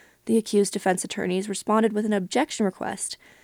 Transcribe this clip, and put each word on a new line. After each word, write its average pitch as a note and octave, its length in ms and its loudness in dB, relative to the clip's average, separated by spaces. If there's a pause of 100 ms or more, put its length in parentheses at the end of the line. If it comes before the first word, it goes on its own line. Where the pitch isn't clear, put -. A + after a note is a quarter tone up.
(260)
The A3+ 120 4
accused G3+ 360 2
defense F#3 300 0
attorneys F#3+ 460 -2
responded G#3+ 420 2
with G#3+ 140 -2
an G#3+ 80 2
objection G#3+ 500 0
request, - 540 -4 (260)